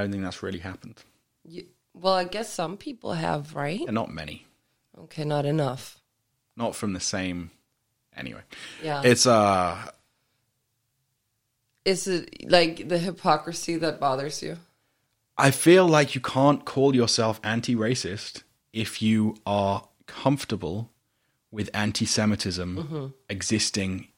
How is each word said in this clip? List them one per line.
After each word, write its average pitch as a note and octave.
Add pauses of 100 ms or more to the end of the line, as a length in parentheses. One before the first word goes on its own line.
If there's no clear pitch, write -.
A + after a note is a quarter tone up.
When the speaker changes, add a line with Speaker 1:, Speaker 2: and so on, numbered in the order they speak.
Speaker 1:
don't G2+
think G2
that's F#2
really F#2+
happened. F#2 (420)
Speaker 2:
You, E3 (300)
well, F#3
I F#3
guess G#3
some E3+
people -
have, D#3
right? D3
Speaker 1:
Yeah, D#4
not A2
many. D#2+ (540)
Speaker 2:
Okay, D#3
not D3
enough. C#3+ (560)
Speaker 1:
Not A2+
from G#2+
the F#2
same, F2+ (640)
anyway. - (400)
Speaker 2:
Yeah. D3
Speaker 1:
It's, B2
uh, G2 (2000)
Speaker 2:
Is F#3
it, -
like, E3+
the E3+
hypocrisy E3+
that D#3
bothers C#3
you? E3 (800)
Speaker 1:
I C#3
feel F3
like D3+
you C3
can't C#3
call C#3
yourself A2+
anti-racist A2 (300)
if -
you A2 (100)
are G2+ (220)
comfortable A2 (640)
with G#2
anti-Semitism G#2
Speaker 2:
Mm-hmm. D3+ (220)
Speaker 1:
existing F#2+